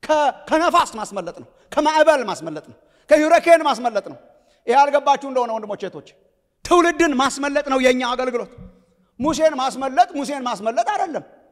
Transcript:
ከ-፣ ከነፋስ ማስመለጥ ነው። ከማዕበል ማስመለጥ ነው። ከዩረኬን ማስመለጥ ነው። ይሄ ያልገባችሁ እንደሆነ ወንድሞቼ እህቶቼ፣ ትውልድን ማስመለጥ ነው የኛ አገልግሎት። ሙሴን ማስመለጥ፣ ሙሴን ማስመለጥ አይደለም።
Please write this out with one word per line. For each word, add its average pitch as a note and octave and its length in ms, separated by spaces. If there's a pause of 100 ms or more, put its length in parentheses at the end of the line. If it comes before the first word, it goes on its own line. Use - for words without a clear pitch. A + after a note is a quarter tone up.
ከ-፣ D4+ 280 (140)
ከነፋስ D#4+ 480
ማስመለጥ G3 460
ነው። B2 80 (240)
ከማዕበል D4+ 520
ማስመለጥ D#3+ 440
ነው። A#2+ 100 (320)
ከዩረኬን D#4+ 540
ማስመለጥ A#3 440
ነው። C#3 100 (500)
ይሄ A#3 60
ያልገባችሁ C#4 540
እንደሆነ B3 240
ወንድሞቼ G#3 300
እህቶቼ፣ F3 280 (560)
ትውልድን E4 500
ማስመለጥ C#4 540
ነው C4+ 120
የኛ B3+ 280
አገልግሎት። B3 420 (680)
ሙሴን D#4 360
ማስመለጥ፣ C4 580
ሙሴን C#4 300
ማስመለጥ A#3 460
አይደለም። F#4 340 (280)